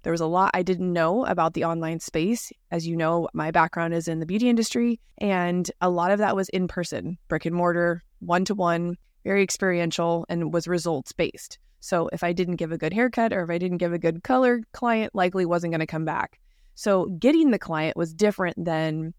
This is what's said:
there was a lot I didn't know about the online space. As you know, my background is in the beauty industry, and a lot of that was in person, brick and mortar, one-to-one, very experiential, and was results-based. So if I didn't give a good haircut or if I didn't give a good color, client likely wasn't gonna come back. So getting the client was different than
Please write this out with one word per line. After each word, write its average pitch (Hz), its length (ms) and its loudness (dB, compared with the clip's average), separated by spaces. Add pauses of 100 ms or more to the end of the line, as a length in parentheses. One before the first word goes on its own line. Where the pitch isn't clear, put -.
there 165 100 0
was 170 80 -2
a 160 40 0
lot 180 280 2
I 185 100 0
didn't 180 300 0
know 175 320 2
about 165 300 0
the 160 100 0
online 165 340 -2
space. 185 500 -2 (220)
As 165 160 -4
you 165 80 -2
know, 165 380 0
my 156 180 -4
background 165 420 2
is 170 140 -2
in 160 140 -4
the 160 40 -4
beauty 214 220 0
industry, 233 540 2 (160)
and 180 520 0 (120)
a 180 80 2
lot 175 220 2
of 202 80 2
that 202 180 2
was 190 100 -2
in 185 220 -2
person, 165 480 -6 (100)
brick 160 180 -4
and 165 80 -2
mortar, 175 500 2 (160)
one-to-one, 175 800 0 (280)
very 196 180 2
experiential, 170 840 0
and 170 240 -2
was 170 120 0
results-based. 170 920 -4 (200)
So 170 320 -2
if - 120 -4
I 175 100 0
didn't 175 240 -2
give 160 140 -4
a 165 60 -4
good 160 160 -2
haircut 226 400 0
or 196 80 -2
if 165 80 -6
I 170 80 -2
didn't 180 200 -2
give 170 160 0
a 175 60 -2
good 165 240 0
color, 254 380 2 (120)
client 226 420 -2
likely 185 300 2
wasn't 170 260 0
gonna 160 160 0
come 160 180 -6
back. - 340 -4 (360)
So 190 300 2
getting 269 460 4
the 202 80 2
client 156 380 -2
was 165 160 -2
different 180 500 0
than 160 560 -2